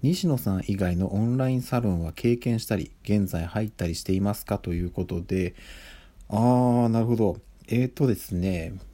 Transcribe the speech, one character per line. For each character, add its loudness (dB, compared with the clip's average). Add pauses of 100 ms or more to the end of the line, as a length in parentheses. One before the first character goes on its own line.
西 2
野 2
さ -2
ん -2
以 0
外 0
の 0
オ 0
ン 2
ラ 2
イ 0
ン 0
サ -2
ロ 0
ン 0
は -6
経 0
験 0
し -8
た 0
り、 -4 (120)
現 2
在 -4
入 -2
っ -6
た -4
り -2
し -8
て -2
い 2
ま 0
す -10
か -2
と -4
い -2
う -4
こ -4
と -4
で、 -2 (760)
あ -4
ー、 4
な 4
る 2
ほ 2
ど。 2 (300)
え 2
ー -4
と 0
で 4
す -10
ね、 -2 (200)